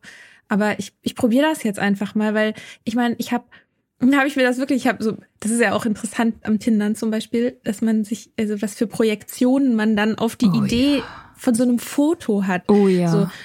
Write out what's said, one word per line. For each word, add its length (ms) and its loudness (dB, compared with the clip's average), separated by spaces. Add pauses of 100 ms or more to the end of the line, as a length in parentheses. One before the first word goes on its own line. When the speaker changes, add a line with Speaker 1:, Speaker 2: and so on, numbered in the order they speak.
(480)
Speaker 1:
aber 320 0
ich, 220 -10
ich 140 -6
probiere 340 2
das 140 -4
jetzt 160 -4
einfach 360 -2
mal, 180 -2
weil 200 0 (320)
ich 100 -4
meine, 240 0
ich 140 -6
hab, 120 -4 (540)
da 200 4
hab 60 2
ich 120 -4
mir 60 4
das 140 2
wirklich, 260 -2
ich 40 2
hab 160 -2
so, 140 -2 (240)
das 100 -2
ist 80 0
ja 140 2
auch 120 -2
interessant 580 -2
am 160 0
Tindern 360 0
zum 160 -4
Beispiel, 540 -2
dass 160 -6
man 240 2
sich, 340 -8
also 220 -4
was 120 -4
für 140 -2
Projektionen 880 0
man 220 2
dann 200 0
auf 200 -2
die 100 2
Speaker 2:
Oh, 160 2
Speaker 1:
Idee 360 2
Speaker 2:
ja. 40 -6 (320)
Speaker 1:
von 180 0
so 100 0
einem 140 2
Foto 720 0
hat. 240 -2
Speaker 2:
Oh 160 6
ja. 240 2
Speaker 1:
So, 180 2 (160)